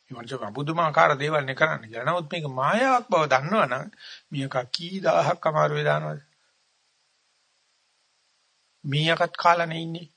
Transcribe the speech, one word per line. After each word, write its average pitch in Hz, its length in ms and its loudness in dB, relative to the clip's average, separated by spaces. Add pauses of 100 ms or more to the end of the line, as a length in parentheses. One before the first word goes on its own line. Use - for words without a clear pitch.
"මේ - 140 -18
මනුස්සයා 113 380 -10
පුදුමාකාර 156 600 2
දේවල් 147 300 -2
නේ 131 120 -6
කරන්නේ" 143 320 0
කියලා. 117 180 -6
නමුත් 170 220 -2
මේක 165 240 -6
මායාවක් 233 560 2
බව 165 200 2
දන්නවනම් 139 580 0 (420)
මේක 135 280 -4 (140)
කී 175 300 -6
දහහක් 165 440 2
අමාරුවේ 151 420 2
දානවද? 151 340 -2 (2750)
මීයකත් 160 500 2
කාලා 170 320 4
නේ 165 160 -6
ඉන්නේ. 165 240 -10 (100)